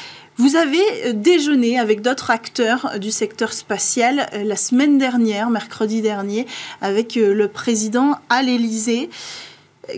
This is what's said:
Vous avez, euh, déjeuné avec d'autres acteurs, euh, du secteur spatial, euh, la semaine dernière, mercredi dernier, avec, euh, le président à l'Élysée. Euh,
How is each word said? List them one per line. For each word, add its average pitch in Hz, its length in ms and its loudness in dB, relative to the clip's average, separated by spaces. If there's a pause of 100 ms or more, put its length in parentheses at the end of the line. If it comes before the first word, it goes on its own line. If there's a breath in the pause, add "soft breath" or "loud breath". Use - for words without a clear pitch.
(360 loud breath)
Vous 269 180 4
avez, 311 240 2
euh, 254 360 0
déjeuné 254 640 2
avec 214 200 2
d'autres 254 300 -2
acteurs, 233 640 -2
euh, 208 40 -6
du 202 120 -6
secteur 220 420 -2
spatial, 240 680 0
euh, 208 240 -6
la 208 100 -2
semaine 277 420 4
dernière, 240 540 2
mercredi 220 500 -2
dernier, 208 460 -2 (340 loud breath)
avec, 214 360 -2
euh, 202 180 4
le 208 140 2
président 233 640 0 (180)
à 254 120 2
l'Élysée. 233 640 0 (800 loud breath)
Euh, - 100 -10